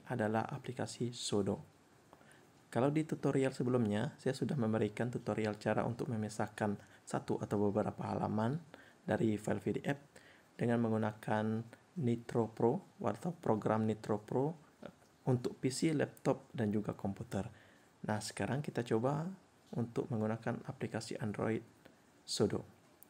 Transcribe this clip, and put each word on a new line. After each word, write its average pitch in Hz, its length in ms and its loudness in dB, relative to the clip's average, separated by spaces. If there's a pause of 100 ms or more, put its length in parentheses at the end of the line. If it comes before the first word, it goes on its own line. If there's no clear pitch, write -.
(100)
adalah 110 400 0
aplikasi 120 640 -6
Sodo. - 480 0 (1120)
Kalau 127 160 4
di 156 160 0
tutorial 139 480 2
sebelumnya, 120 640 2
saya 127 160 0
sudah 131 240 0
memberikan 110 560 2
tutorial 107 480 0
cara 110 240 2
untuk 120 240 -2
memisahkan 107 640 -2 (320)
satu - 320 -2
atau 104 320 2
beberapa 101 320 0
halaman 104 560 0 (480)
dari 107 320 2
file 104 240 -2
V - 80 -2
D - 160 -2
F 139 120 0 (600)
dengan 120 240 2
menggunakan 110 640 0 (480)
Nitro 120 560 0
Pro - 560 2
atau 107 320 -2
program 110 480 4
Nitro 107 320 0
Pro, 143 400 0 (240)
eh, - 80 -12 (400)
untuk 123 320 2
P 135 80 2
C, 160 240 2
laptop, 131 560 0
dan 104 240 0
juga 107 160 0
komputer. 98 560 -4 (640)
Nah, 107 80 0
sekarang 110 480 -2
kita - 160 -2
coba 127 400 0 (560)
untuk 120 320 -2
menggunakan 113 560 -2
aplikasi - 560 -6
Android 110 400 -2 (640)
Sodo. 98 400 0 (440)